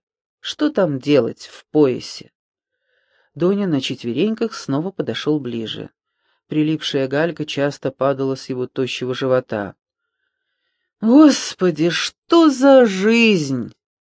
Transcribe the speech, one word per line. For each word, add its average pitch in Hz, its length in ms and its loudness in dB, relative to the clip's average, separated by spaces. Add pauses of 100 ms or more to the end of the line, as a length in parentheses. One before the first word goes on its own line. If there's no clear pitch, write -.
(400)
что - 300 -4
там 180 280 0
делать 127 480 0
в - 200 -20
поясе? - 680 -2 (1000)
Доня 196 320 0
на 151 140 0
четвереньках 151 720 -4
снова 151 360 -6
подошёл 147 500 -4
ближе. 113 500 -10 (580)
Прилипшая 151 600 -2
галька 151 380 -4
часто 143 440 -4
падала 135 440 -2
с - 140 -14
его 127 180 -6
тощего 127 480 -6
живота. 127 600 -4 (1300)
Господи, 214 920 4
что - 600 2
за 262 360 6
жизнь! 190 880 2 (300)